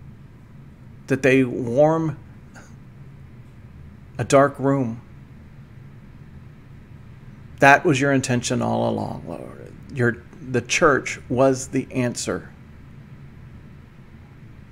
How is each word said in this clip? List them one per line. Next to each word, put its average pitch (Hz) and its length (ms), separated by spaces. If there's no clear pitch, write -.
that 135 160
they 131 220
warm 147 760
a 120 60
dark 139 340
room. 131 420
That 139 240
was 139 160
your 139 120
intention 123 500
all 117 280
along, 107 360
Lord. 64 460
Your, 117 280
the 123 100
church - 680
was 127 400
the 131 240
answer. 117 600